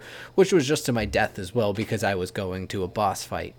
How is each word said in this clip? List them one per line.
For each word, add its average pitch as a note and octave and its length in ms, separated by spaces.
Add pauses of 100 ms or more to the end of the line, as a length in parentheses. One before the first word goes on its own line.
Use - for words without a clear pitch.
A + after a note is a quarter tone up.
(340)
which F#3+ 180
was D#3+ 160
just D3 200
to C#3 40
my A2+ 140
death G2+ 320
as F#2 160
well, G#2 200
because G#2+ 300
I G2+ 120
was F2+ 160
going F#2 380
to G2 140
a F2+ 40
boss G2 360
fight. E2+ 360